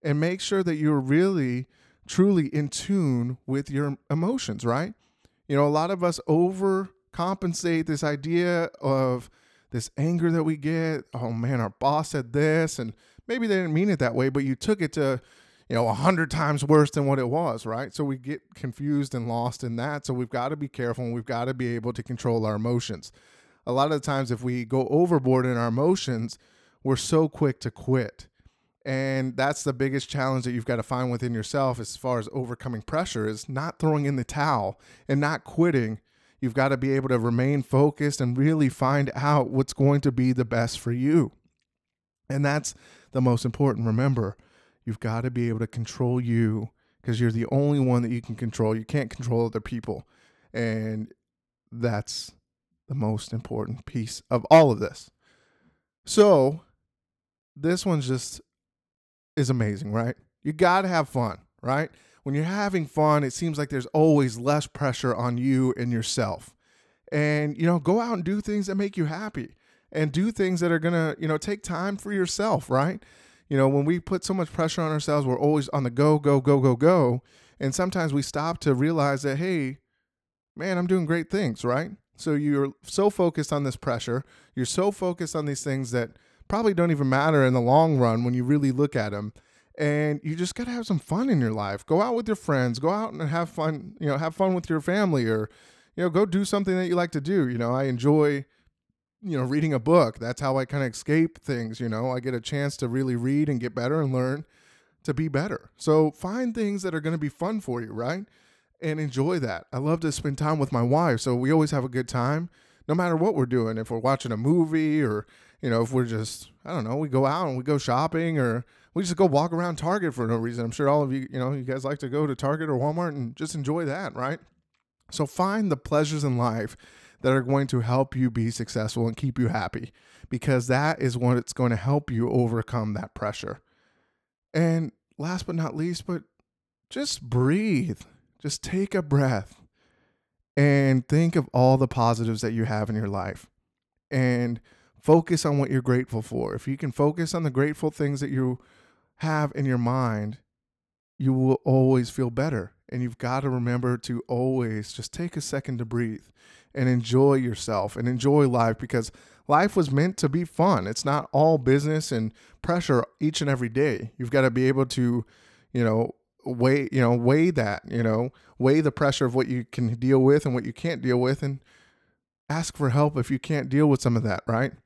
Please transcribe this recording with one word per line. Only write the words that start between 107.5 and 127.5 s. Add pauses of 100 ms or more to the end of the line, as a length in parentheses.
for
you,
right? (560)
And
enjoy
that.
I
love
to
spend
time
with
my
wife,
so
we
always
have
a
good
time, (360)
no
matter
what
we're
doing.
If
we're
watching
a
movie
or, (360)
you
know,
if
we're
just, (140)
I
don't
know,
we
go
out
and
we
go
shopping
or (280)
we
just
go
walk
around
Target
for
no
reason.
I'm
sure
all
of
you,
you
know,
you
guys
like
to
go
to
Target
or
Walmart
and
just
enjoy
that,
right? (720)
So
find
the
pleasures
in
life (460)
that
are
going